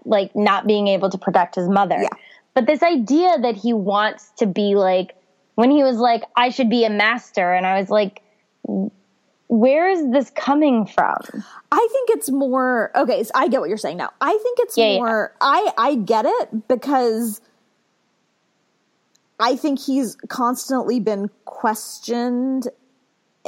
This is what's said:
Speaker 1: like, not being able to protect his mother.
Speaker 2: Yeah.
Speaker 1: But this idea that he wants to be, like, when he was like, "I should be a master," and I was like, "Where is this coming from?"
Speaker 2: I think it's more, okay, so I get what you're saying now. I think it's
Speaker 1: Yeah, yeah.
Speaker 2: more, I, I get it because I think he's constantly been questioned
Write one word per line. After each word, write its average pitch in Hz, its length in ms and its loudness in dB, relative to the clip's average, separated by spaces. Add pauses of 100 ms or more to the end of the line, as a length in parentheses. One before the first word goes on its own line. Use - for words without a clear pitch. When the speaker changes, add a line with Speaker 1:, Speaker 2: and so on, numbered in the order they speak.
Speaker 1:
like, 202 300 -2
not 202 300 2
being 208 220 2
able 190 240 0
to 190 80 -8
protect 180 340 0
his 180 160 -2
mother. 196 320 2
Speaker 2:
Yeah. 143 80 -2 (460)
Speaker 1:
But 226 100 2
this 294 160 2
idea 339 640 2
that 240 120 0
he 233 180 -2
wants 202 640 -2
to 226 100 0
be, 202 260 0
like, 190 420 2 (380)
when 240 160 4
he 285 140 4
was 254 140 2
like, 233 260 0 (120)
"I 247 140 2
should 247 200 0
be 233 140 2
a 220 60 2
master," 208 640 0
and 185 140 0
I 190 120 0
was 190 120 -4
like, 208 320 0 (1300)
"Where 269 380 4
is 330 220 0
this 254 220 0
coming 269 560 2
from?" - 300 0 (540)
Speaker 2:
I 427 200 2
think 494 180 0
it's 427 220 -2
more, 254 640 0
okay, 240 280 0
so - 120 -8
I 269 140 2
get 247 100 0
what 165 100 -4
you're 214 80 -4
saying 165 200 -8
now. 143 120 -6 (100)
I 320 220 0
think 494 200 -2
it's - 160 -4
Speaker 1:
Yeah, 220 160 4
yeah. 190 40 0
Speaker 2:
more, 220 440 -2
I, 320 360 2
I 269 180 2
get 220 300 0
it 254 420 -2
because 240 720 0 (2000)
I 247 160 2
think 285 240 -2
he's 262 360 -4 (120)
constantly 254 720 -2
been 202 300 -4 (160)
questioned 247 1200 -4 (800)